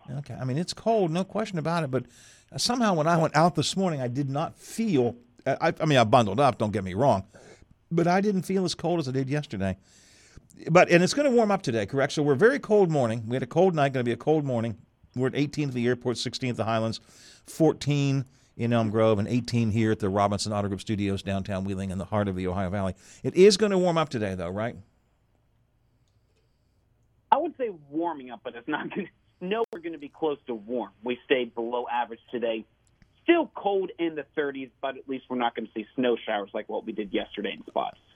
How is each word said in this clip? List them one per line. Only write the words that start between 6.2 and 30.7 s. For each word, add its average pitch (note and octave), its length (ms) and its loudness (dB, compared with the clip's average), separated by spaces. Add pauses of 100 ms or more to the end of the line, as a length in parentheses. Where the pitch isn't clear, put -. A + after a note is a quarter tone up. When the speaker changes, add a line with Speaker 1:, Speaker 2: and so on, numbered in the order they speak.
Speaker 1:
up, C3+ 180 4
don't G#2+ 140 0
get G2 120 -2
me F#2 80 -6
wrong. G#2 320 2 (680)
But E3 160 2
I F3+ 140 4
didn't G3 220 0
feel F#3+ 240 0
as - 80 -4
cold E3+ 260 -2
as C3+ 80 -6
I B2+ 40 -4
did C3+ 180 -2
yesterday. G2 480 -4 (920)
But, E3+ 200 8
and F3 140 8
it's F3+ 80 0
gonna C#4+ 180 2
warm A#3 200 4
up G3 100 0
today, A2+ 240 0
correct? C3+ 300 0
So D#3+ 80 0
we're C#3+ 120 4
very A3+ 240 4
cold G3+ 320 4
morning. A#2+ 380 0
We B2 80 -2
had C3+ 60 -4
a C3 40 -4
cold F3+ 280 2
night, C#3+ 180 2
gonna B2+ 120 0
be A#2+ 80 0
a A#2 40 -2
cold D#3 280 0
morning. A#2 340 -2 (360)
We're B2+ 140 0
at - 80 -4
eighteen D3 320 -2
at B2 60 -8
the A#2+ 120 -2
airport, A#2+ 300 0
sixteen B2+ 320 -6
at A#2+ 80 -4
the G#2+ 80 -4
Highlands, A2+ 340 -2 (480)
fourteen C#3 800 2 (320)
in A#2 160 0
Elm A2+ 180 2
Grove, A2 280 4
and G2+ 100 -2
eighteen A#2 420 0
here A2 220 2
at G#2+ 80 0
the G#2 80 0
Robinson G2+ 460 0
Auto G2+ 140 0
Group F#2+ 120 -4
Studios, G2 420 -2
downtown G2 420 -4
Wheeling, G2 260 -6
in F2+ 80 -6
the F#2 80 -6
heart G#2 200 0
of F#2+ 100 -2
the F#2 120 -4
Ohio F2+ 220 -4
Valley. F#2+ 240 -4 (280)
It C3 140 -4
is F#3+ 220 8
gonna G#3 200 0
warm F3 200 2
up D#3 100 0
today, G#2 260 -4
though, F2+ 140 -6
right? G#2+ 280 -6 (2500)
Speaker 2:
I A#3+ 60 6
would D4+ 220 -4
say A#3+ 120 -6 (200)
warming D3+ 400 -8
up, A#2 120 -16
but A#2 140 -14
it's A#2 100 -18
not D3 240 -8
gonna, G3 180 -8 (340)
nowhere G3+ 420 -6
gonna E3 140 -10
be C#3+ 100 -16
close D3 380 -6
to B2 80 -8
warm. A2 360 -8 (140)